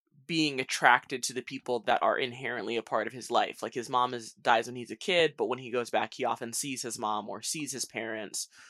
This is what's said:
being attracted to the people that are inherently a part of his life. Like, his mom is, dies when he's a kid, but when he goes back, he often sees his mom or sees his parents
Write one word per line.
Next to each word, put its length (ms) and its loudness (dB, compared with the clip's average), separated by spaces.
being 340 2
attracted 640 4
to 100 -6
the 80 -2
people 400 -4
that 200 2
are 160 4
inherently 600 -4
a 60 0
part 240 -2
of 40 -8
his 180 -12
life. 320 2
Like, 120 -6
his 160 -6
mom 240 2
is, 200 -10
dies 340 2
when 100 -10
he's 140 -10
a 40 -6
kid, 400 2
but 120 0
when 120 -2
he 120 -10
goes 180 -2
back, 240 0
he 100 -4
often 300 -2
sees 300 -4
his 160 -6
mom 280 -2
or 140 -8
sees 320 -6
his 100 -6
parents 640 -6